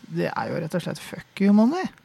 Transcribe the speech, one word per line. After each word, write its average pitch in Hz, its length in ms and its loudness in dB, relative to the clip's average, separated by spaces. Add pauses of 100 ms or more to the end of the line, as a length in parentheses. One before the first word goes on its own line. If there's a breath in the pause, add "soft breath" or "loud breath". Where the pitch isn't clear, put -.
(120)
Det 165 220 -4
er - 140 -6
jo 139 120 -6
rett 160 140 -8
og 175 80 0
slett - 160 -8
fuck - 420 -16
you 196 120 6
money. 247 320 4 (200)